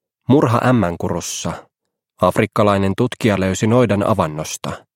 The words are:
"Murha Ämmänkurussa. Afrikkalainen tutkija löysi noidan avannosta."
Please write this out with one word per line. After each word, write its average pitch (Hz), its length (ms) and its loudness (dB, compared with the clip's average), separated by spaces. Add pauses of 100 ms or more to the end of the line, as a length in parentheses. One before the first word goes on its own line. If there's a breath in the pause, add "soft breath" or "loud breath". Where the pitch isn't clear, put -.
(280)
"Murha 127 360 4
Ämmänkurussa. 87 880 -2 (680)
Afrikkalainen 98 760 2
tutkija 113 440 0
löysi 95 260 -2
noidan 107 400 2
avannosta." 82 640 -4 (260)